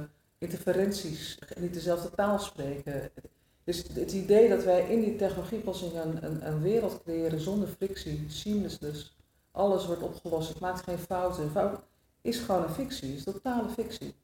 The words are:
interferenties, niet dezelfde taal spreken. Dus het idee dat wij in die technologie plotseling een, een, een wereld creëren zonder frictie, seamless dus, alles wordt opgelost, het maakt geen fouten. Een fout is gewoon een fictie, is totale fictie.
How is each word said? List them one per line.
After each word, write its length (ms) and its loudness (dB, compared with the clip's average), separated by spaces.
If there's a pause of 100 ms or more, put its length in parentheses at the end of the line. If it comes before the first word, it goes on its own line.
(380)
interferenties, 1000 0 (220)
niet 140 -2
dezelfde 360 0
taal 280 2
spreken. 720 -6 (540)
Dus 280 -2
het 200 -2
idee 360 8
dat 160 4
wij 240 6
in 120 4
die 160 2
technologie 420 -2
plotseling 460 -4
een, 200 -4
een, 220 -4
een 160 0
wereld 420 2
creëren 360 0
zonder 280 0
frictie, 600 -4
seamless 500 -2
dus, 380 -8 (340)
alles 360 2
wordt 160 -2
opgelost, 460 -4
het 120 -10
maakt 220 -4
geen 160 -4
fouten. 440 0
Een 80 -2
fout 300 2 (400)
is 180 0
gewoon 240 2
een 120 -2
fictie, 400 -6
is 100 -8
totale 440 -2
fictie. 560 -6